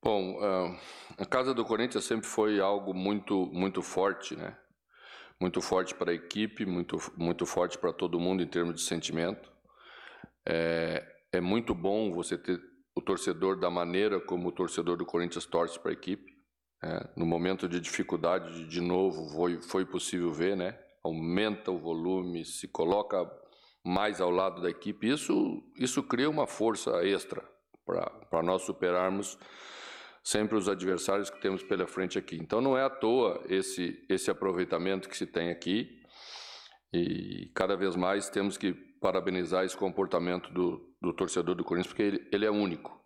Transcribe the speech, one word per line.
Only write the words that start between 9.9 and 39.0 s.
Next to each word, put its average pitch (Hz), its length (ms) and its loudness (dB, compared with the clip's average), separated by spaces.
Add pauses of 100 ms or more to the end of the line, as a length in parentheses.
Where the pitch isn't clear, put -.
É, 82 580 0 (280)
é 90 80 2
muito 104 340 0
bom 98 380 0
você 85 240 -4
ter 87 200 -2 (380)
o - 60 -2
torcedor 95 580 0
da 90 100 2
maneira 87 520 2
como 90 260 -2
o 87 60 0
torcedor 87 420 0
do 85 100 -4
Corinthians 87 400 -2
torce 85 320 0
pra - 140 -4
equipe, - 400 -6 (500)
né? 82 200 -4 (160)
No 82 80 2
momento 90 420 2
de 87 140 0
dificuldade, 87 720 0
de, 82 140 -10
de 82 120 -4
novo, 87 500 2
foi, 85 320 0
foi 95 240 0
possível 87 460 -2
ver, 87 240 2
né? 92 240 -4 (240)
Aumenta 90 680 0
o 87 80 -2
volume, 85 680 -2
se - 220 -10
coloca 90 640 2 (540)
mais 95 380 2
ao 90 80 4
lado 90 320 2
da 87 80 2
equipe. 104 400 -4
Isso, - 520 0 (160)
isso 127 260 0
cria 131 260 2
uma 151 180 0
força 104 580 2
extra - 380 0 (420)
pra, - 240 0 (200)
pra 82 140 2
nós 92 180 2
superarmos 92 760 0 (880)
sempre 107 340 4
os 95 100 2
adversários 95 640 0
que - 100 -16
temos 95 220 0
pela 92 240 0
frente 90 320 -2
aqui. - 180 -6
Então, 85 240 0
não 135 160 4
é 131 80 4
à 135 60 2
toa 113 580 2
esse, 90 640 -2
esse 95 220 2
aproveitamento 92 760 0
que - 80 -12
se 90 120 -4
tem 85 240 0
aqui. - 500 -2 (880)
E - 600 -2
cada 95 240 2
vez 92 180 0
mais 95 320 2
temos 98 300 0
que 95 160 0
parabenizar 92 880 0